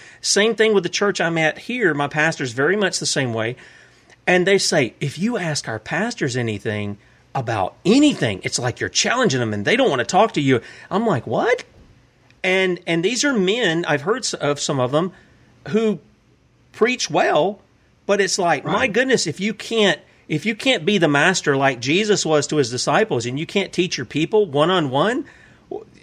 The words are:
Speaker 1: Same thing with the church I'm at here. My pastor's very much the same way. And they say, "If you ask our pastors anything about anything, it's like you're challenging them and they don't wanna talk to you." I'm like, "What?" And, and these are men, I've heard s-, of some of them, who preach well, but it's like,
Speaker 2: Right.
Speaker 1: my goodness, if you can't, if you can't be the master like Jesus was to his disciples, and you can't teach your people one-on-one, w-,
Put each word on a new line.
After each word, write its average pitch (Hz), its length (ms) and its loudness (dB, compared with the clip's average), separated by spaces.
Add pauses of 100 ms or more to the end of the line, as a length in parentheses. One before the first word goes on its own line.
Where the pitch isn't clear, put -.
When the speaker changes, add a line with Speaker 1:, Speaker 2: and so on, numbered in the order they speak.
(220)
Speaker 1:
Same 214 320 2
thing 220 220 2
with 190 80 4
the 170 60 -4
church 202 300 -2
I'm 165 200 0
at 160 180 0
here. 226 380 0
My 143 120 -2
pastor's 151 440 -2
very 143 240 2
much 196 240 -2
the 156 80 -6
same 131 260 -2
way. 113 220 -2 (720)
And 180 180 4
they 196 140 4
say, 147 420 0
"If 147 160 -4
you 220 200 -2
ask 160 300 -6
our 110 120 -6
pastors 160 580 -4
anything 104 600 -4 (340)
about 110 400 -2 (100)
anything, 196 600 2
it's - 160 -4
like 123 200 -4
you're 110 80 -4
challenging 208 520 0
them 110 140 -2
and 104 120 -4
they 160 100 2
don't 247 140 2
wanna 127 160 0
talk 202 280 2
to 165 80 -2
you." 131 200 2 (300)
I'm 214 160 0
like, 160 180 0
"What?" 226 380 0 (800)
And, 185 440 0
and 165 180 0
these 233 220 0
are 285 80 2
men, 185 520 2
I've 147 180 0
heard 214 160 0
s-, - 160 -6
of 143 260 -2
some 143 180 -2
of 123 120 0
them, 170 200 0 (580)
who 214 300 0 (720)
preach 247 380 0
well, 190 500 2 (460)
but 202 160 2
it's 185 180 -2
like, 165 240 0
Speaker 2:
Right. 147 80 -4
Speaker 1:
my 233 160 2
goodness, 240 400 0
if 160 140 -6
you 208 120 -2
can't, 214 460 0 (300)
if 151 160 -4
you 220 100 -2
can't 220 300 0
be 202 120 4
the 165 120 4
master 147 480 2
like 135 240 0
Jesus 185 440 0
was 151 220 2
to 160 80 -4
his 135 140 2
disciples, 143 560 0
and 123 120 -4
you 160 80 -6
can't 196 280 -4
teach 180 240 -2
your 131 80 -8
people 165 400 0
one-on-one, 160 800 0 (440)
w-, - 160 -12 (180)